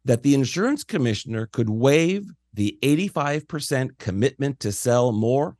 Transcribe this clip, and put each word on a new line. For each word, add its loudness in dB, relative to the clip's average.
that 2
the 6
insurance 0
commissioner -2
could -2
waive 2
the -2
eighty-five 0
percent -4
commitment -2
to -4
sell 2
more 0